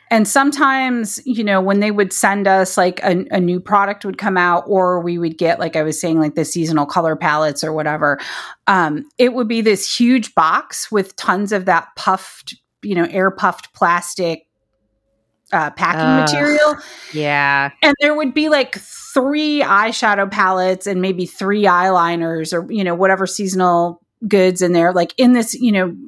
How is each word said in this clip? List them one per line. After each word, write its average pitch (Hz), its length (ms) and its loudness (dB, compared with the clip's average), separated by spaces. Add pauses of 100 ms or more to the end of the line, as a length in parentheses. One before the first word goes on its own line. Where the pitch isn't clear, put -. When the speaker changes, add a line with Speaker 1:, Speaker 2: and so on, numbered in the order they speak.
(100)
Speaker 1:
And 220 180 2
sometimes, 269 960 0
you 233 160 -2
know, 196 200 2
when 196 180 2
they 208 100 2
would 202 220 0
send 202 340 0
us, 190 300 2
like, 180 260 2
a, 185 300 0
a 202 80 0
new 180 180 0
product 202 460 0
would 190 140 -8
come 196 180 -2
out, 175 320 2
or 185 320 2
we 175 180 -4
would 165 200 -4
get, 165 200 0
like 160 180 -4
I 156 60 0
was 156 160 -4
saying, 160 220 0
like, 151 140 0
the 160 100 -2
seasonal 160 420 -2
color 160 300 -2
palettes 156 480 -2
or 156 80 -4
whatever, 151 480 -2 (480)
um, 160 400 0 (100)
it 254 140 4
would 233 160 -2
be 226 140 -2
this 208 360 0
huge 240 360 2
box 175 580 0
with 196 240 -2
tons 196 360 -2
of 190 120 -2
that 175 320 0
puffed, - 580 -6 (280)
you 202 120 -4
know, 170 160 0
air 190 200 0
puffed 190 420 -4
plastic, 175 720 -2 (1080)
uh, 156 180 -2
packing 160 360 -2
Speaker 2:
Ugh. 156 140 4
Speaker 1:
material. 294 560 2 (360)
Speaker 2:
Yeah. 143 580 0 (120)
Speaker 1:
And 285 180 4
there 294 140 2
would 294 200 -2
be, 302 160 0
like, 269 260 0
three 294 840 -4
eyeshadow 202 680 0
palettes 190 560 0
and 190 140 -2
maybe 185 260 -2
three 202 380 -2
eyeliners 170 880 0
or, 170 180 -6
you 214 140 -2
know, 175 100 -2
whatever 190 320 2
seasonal 180 760 0 (280)
goods 185 340 2
in 180 120 2
there, 170 180 4
like, 175 240 0
in 247 160 4
this, 233 220 0
you 233 180 0
know, 185 240 -2 (120)